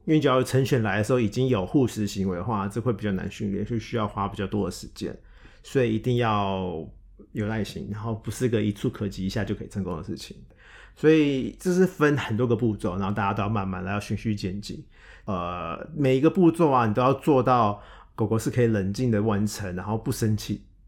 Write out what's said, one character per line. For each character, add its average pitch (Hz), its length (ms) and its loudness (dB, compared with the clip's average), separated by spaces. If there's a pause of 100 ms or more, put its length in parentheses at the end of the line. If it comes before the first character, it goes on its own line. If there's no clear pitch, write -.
因 160 100 2
为 156 40 6
假 131 180 4
如 127 60 6
成 131 220 2
犬 123 180 2
来 101 160 0
的 107 60 2
时 131 80 0
候 127 80 4
已 113 80 2
经 127 180 0
有 107 180 2
护 131 220 4
食 107 200 -2
行 98 220 -2
为 90 80 -2
的 87 60 -6
话， 104 240 -2
这 101 140 -6
会 117 120 0
比 101 120 -6
较 101 80 -2
难 90 180 -4
训 101 220 -6
练， 98 120 -4
就 117 140 -4
需 - 180 -6
要 110 100 -2
花 101 220 -4
比 - 80 -10
较 98 100 -4
多 101 180 -2
的 87 60 -2
时 - 240 -12
间， - 220 -8 (480)
所 - 180 0
以 117 100 0
一 110 60 0
定 120 200 0
要 98 680 -2 (460)
有 104 160 -4
耐 110 160 -2
心， - 260 -10
然 107 100 -8
后 113 140 -4
不 107 160 -8
是 127 160 -2
个 110 160 0
一 104 100 0
触 - 160 -4
可 107 200 -4
及 92 180 -6
一 - 20 -2
下 104 160 -2
就 107 120 -2
可 - 80 -10
以 - 40 -12
成 101 140 -6
功 87 140 -4
的 76 80 -10
事 101 100 -8
情。 - 220 -14 (580)
所 151 160 4
以 143 480 2
这 185 160 0
是 185 100 6
分 147 320 2
很 113 200 -2
多 123 100 2
个 117 80 2
步 107 220 2
骤， 92 200 -4
然 95 120 -2
后 104 40 -2
大 101 140 0
家 104 80 0
都 104 80 0
要 98 60 -2
慢 101 180 -2
慢 92 180 -6
来， 95 60 -4
要 104 80 -2
循 104 180 -4
序 107 200 -2
渐 101 240 -6
进。 - 220 -12 (420)
呃， 87 600 -6 (120)
每 131 200 4
一 131 40 0
个 156 100 4
步 170 180 6
骤 160 220 4
啊， 123 160 4
你 107 80 2
都 123 80 2
要 131 100 4
做 135 300 4
到 113 400 2 (320)
狗 113 100 -2
狗 113 140 2
是 - 100 -4
可 120 140 2
以 117 60 6
冷 101 240 2
静 127 180 0
的 107 100 4
完 104 240 2
成， 101 300 -6
然 90 100 -6
后 107 140 -2
不 127 140 -4
生 110 240 0
气， - 280 -6 (220)